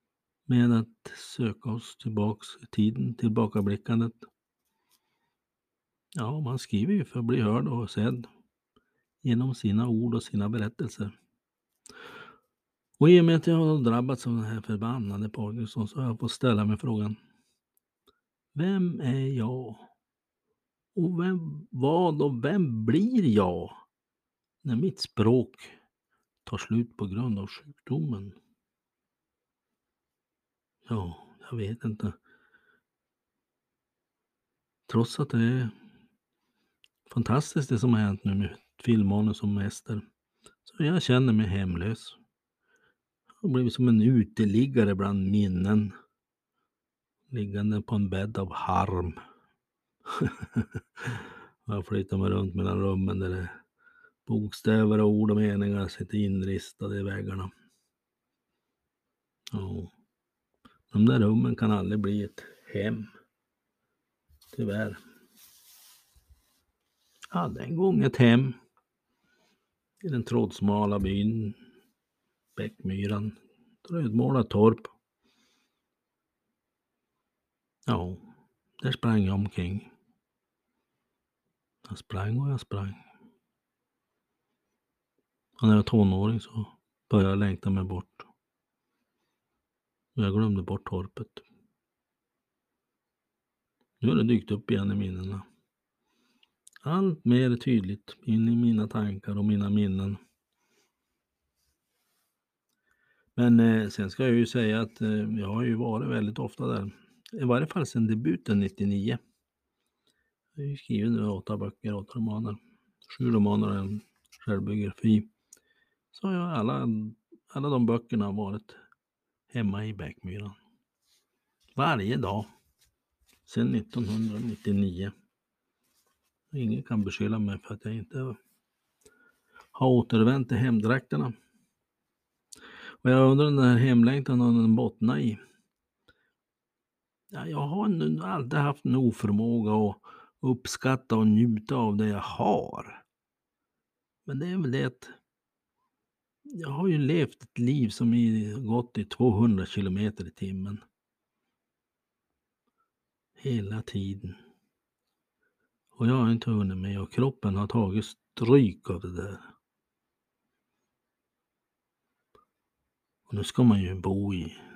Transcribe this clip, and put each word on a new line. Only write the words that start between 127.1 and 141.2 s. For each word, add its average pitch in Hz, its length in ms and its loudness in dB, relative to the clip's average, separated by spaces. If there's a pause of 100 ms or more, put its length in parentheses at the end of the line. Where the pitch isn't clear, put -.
mig 101 200 -4
för - 160 -14
att - 100 -16
jag 110 100 -8
inte 127 420 -10 (1300)
har 131 180 0
återvänt 120 600 4
till 120 80 -2
hemdrakterna. 117 760 0 (1700)
Och 127 80 2
jag 131 200 8
undrar 143 160 6
den 143 120 2
här 123 180 6
hemlängtan 127 640 4
och 120 120 4
den 113 240 6
bottnar 120 420 0
i. 117 200 -2 (1900)
Ja, - 180 -12
jag 143 200 -6
har 202 220 -2
nu 156 340 0
alltid 151 360 -4
haft 143 260 -2
en 127 120 2
oförmåga 110 760 0
att 107 280 0 (400)
uppskatta 131 760 -2
och 110 100 4